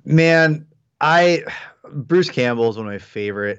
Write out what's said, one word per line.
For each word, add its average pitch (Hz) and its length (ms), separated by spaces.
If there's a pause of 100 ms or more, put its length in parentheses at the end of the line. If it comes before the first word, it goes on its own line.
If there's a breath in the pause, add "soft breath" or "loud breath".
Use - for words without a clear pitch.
Man, 160 600 (340)
I, 170 420 (480 loud breath)
Bruce 160 400
Campbell 120 400
is 104 60
one 110 100
of 101 60
my 101 60
favorite 101 600